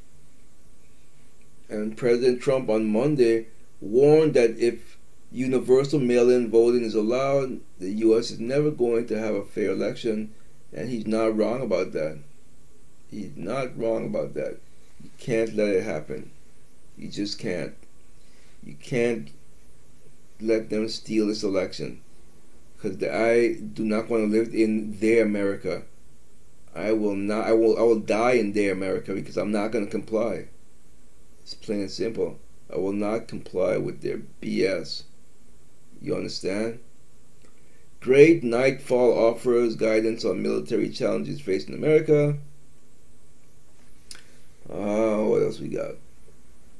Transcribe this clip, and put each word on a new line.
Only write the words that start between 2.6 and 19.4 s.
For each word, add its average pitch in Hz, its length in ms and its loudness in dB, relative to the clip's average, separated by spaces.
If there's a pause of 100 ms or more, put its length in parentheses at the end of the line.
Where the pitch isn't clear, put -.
on 110 160 2
Monday 113 640 4 (320)
warned 147 540 6
that 117 240 6
if 113 400 0 (340)
universal 131 680 4
mail-in 123 500 6
voting 117 360 6
is 110 100 -2
allowed, 127 640 2 (220)
the 92 100 -4
U 110 260 6
S 113 140 2
is 98 80 -8
never 139 320 2
going 120 380 2
to 107 100 0
have 107 160 0
a 101 100 -2
fair 98 280 -2
election, 107 600 -2 (400)
and 101 160 -6
he's 110 200 -4
not 110 280 2
wrong 107 240 2
about 95 320 0
that. 78 280 -4 (920)
He's 95 260 -8
not 123 400 -4
wrong 113 300 -2
about 71 280 -4
that. 69 260 -6 (420)
You - 160 -10
can't 113 380 -2
let 104 140 2
it 95 120 2
happen. 78 480 -6 (680)
You 85 120 -8
just 101 320 -6
can't. 90 340 -4 (880)
You - 120 -10
can't 120 560 -2 (1080)